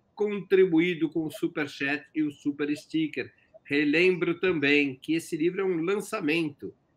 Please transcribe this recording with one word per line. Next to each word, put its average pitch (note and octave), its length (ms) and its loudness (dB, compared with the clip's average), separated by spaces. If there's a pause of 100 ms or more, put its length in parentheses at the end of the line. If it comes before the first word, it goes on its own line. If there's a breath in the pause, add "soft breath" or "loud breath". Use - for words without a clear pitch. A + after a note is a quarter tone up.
(160)
contribuído F3+ 920 2
com D#3 160 -4
o C#3+ 60 -8
Superchat D3 760 -4 (100)
e D#3 80 0
o D3 80 -2
Super D3 440 -4
Sticker. D3 560 -4 (320 soft breath)
Relembro E3 760 2
também C#3+ 640 2
que D#3 140 -4
esse E3 200 -6
livro F3 260 0
é F#3+ 40 -2
um E3+ 180 -2
lançamento. E3+ 880 -2 (240)